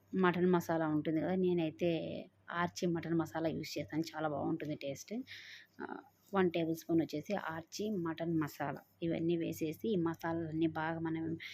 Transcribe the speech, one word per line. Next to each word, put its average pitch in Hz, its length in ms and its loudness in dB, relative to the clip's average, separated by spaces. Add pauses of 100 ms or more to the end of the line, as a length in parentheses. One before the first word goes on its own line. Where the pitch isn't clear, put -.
(160)
మటన్ 180 360 6
మసాలా 165 360 4
ఉంటుంది 156 340 2
కదా, 175 140 2
నేనైతే 170 920 2 (260)
ఆర్చి 175 360 0
మటన్ 165 260 0
మసాలా 160 360 0
యూజ్ 156 280 -6
చేస్తాను, 151 260 -2 (120)
చాలా 156 120 0
బాగుంటుంది 151 480 -2
టేస్ట్. 139 380 -8 (680)
ఆ, - 200 -10 (340)
వన్ 185 160 6
టేబుల్ 165 240 2
స్పూన్ 165 260 2
వచ్చేసి 151 320 -4
ఆర్చి 165 560 -4
మటన్ 165 480 -2
మసాలా. 147 440 -2 (200)
ఇవన్నీ 165 360 2
వేసేసి 165 500 -2
ఈ 226 80 2
మసాలాలన్నీ 165 720 0
బాగా 160 320 -2
మనం 165 380 -2 (160)